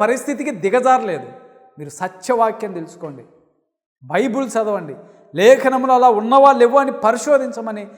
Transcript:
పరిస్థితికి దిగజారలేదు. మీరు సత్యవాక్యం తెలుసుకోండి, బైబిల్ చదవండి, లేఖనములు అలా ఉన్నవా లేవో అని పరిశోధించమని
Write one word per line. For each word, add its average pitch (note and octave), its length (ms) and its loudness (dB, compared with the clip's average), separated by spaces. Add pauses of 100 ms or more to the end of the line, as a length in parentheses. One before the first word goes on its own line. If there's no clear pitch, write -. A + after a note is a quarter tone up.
పరిస్థితికి B3+ 500 -4 (120)
దిగజారలేదు. A3 640 -2 (500)
మీరు C#3+ 220 -16
సత్యవాక్యం A3 720 -4
తెలుసుకోండి, D#3 520 -14 (800)
బైబిల్ A3 460 -2
చదవండి, G3+ 480 -6 (380)
లేఖనములు C4 580 4
అలా B3 180 6
ఉన్నవా B3 420 4
లేవో A#3+ 260 4
అని C4+ 220 0
పరిశోధించమని A#3 840 -2 (140)